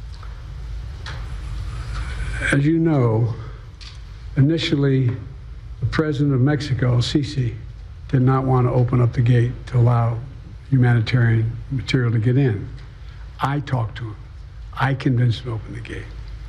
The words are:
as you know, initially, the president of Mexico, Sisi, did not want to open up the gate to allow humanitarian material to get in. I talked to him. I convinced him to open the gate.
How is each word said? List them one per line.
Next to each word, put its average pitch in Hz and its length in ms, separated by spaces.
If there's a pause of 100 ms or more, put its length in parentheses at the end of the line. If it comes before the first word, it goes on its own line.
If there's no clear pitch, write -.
(2500)
as 143 100
you 165 140
know, 123 560 (1000)
initially, 139 760 (680)
the 117 100
president 147 420
of 123 80
Mexico, 127 580
Sisi, 123 580 (580)
did 127 80
not 131 220
want 127 200
to 127 80
open 123 280
up 120 120
the 135 80
gate 120 300 (160)
to 127 100
allow 117 400 (540)
humanitarian 117 800 (220)
material 120 400
to 113 80
get 123 180
in. 117 300 (720)
I 143 180
talked 127 380
to 117 80
him. 107 120 (560)
I 131 220
convinced 123 460
him - 60
to 117 80
open 101 200
the 113 60
gate. - 260 (420)